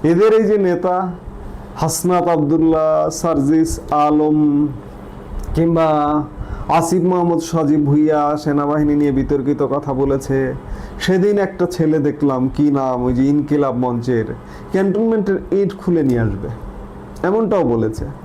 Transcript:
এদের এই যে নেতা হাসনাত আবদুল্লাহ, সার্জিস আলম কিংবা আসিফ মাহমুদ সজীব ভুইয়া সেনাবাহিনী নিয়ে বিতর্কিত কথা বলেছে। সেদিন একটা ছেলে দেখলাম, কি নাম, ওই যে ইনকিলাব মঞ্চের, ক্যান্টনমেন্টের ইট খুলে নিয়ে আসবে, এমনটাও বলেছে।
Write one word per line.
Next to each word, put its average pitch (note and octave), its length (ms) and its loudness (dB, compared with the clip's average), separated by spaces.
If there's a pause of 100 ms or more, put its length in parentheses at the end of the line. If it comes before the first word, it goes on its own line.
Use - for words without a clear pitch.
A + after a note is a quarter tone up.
এদের F3+ 300 4
এই A3 100 4
যে G#3 140 2
নেতা F3+ 540 0 (640)
হাসনাত E3+ 520 0
আবদুল্লাহ, D#3 840 2
সার্জিস D#3+ 680 0 (120)
আলম D3+ 760 2 (880)
কিংবা E3 320 2 (800)
আসিফ E3 340 2
মাহমুদ F3 360 2
সজীব D#3 460 0
ভুইয়া D3+ 520 2
সেনাবাহিনী D3 580 0
নিয়ে D3 160 2
বিতর্কিত C3+ 520 0
কথা C#3 300 -2
বলেছে। C3+ 600 0 (460)
সেদিন F#3+ 400 2
একটা F#3+ 260 0
ছেলে D#3+ 340 0
দেখলাম, C#3 560 0
কি D3 160 2
নাম, C3 320 0
ওই B2+ 100 2
যে B2+ 100 2
ইনকিলাব C#3+ 520 2
মঞ্চের, A#2+ 500 0 (460)
ক্যান্টনমেন্টের G3 680 0 (140)
ইট G3 260 0
খুলে E3 260 0
নিয়ে B2+ 160 2
আসবে, G2+ 300 -2 (760)
এমনটাও G3 400 2
বলেছে। A2+ 420 0 (200)